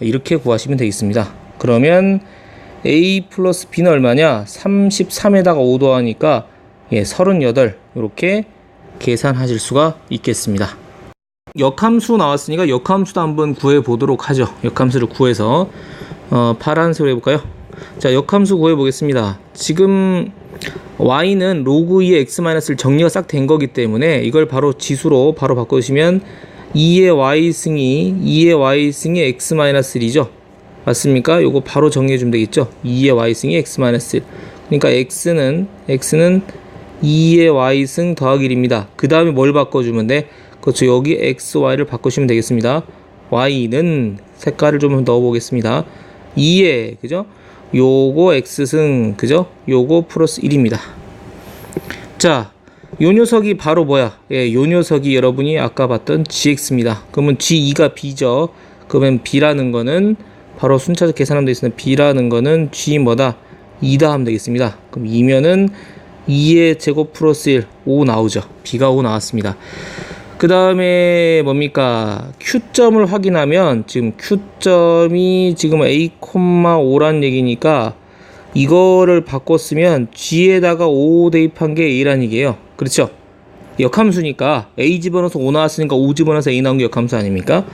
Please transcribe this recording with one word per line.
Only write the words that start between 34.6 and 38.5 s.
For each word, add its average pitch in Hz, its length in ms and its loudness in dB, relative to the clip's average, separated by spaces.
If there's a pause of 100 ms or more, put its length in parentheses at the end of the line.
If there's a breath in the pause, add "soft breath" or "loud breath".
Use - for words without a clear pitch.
그러니까 143 240 0
X는, 147 800 -2 (200)
X는 165 540 2 (580 loud breath)
이의 165 480 4
Y승 139 680 0
더하기 135 280 0
일입니다. 123 520 0